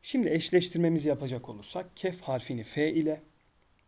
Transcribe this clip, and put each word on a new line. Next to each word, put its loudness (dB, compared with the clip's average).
Şimdi 2
eşleştirmemizi 4
yapacak -2
olursak -10
kef -4
harfini -4
fe 0
ile, 0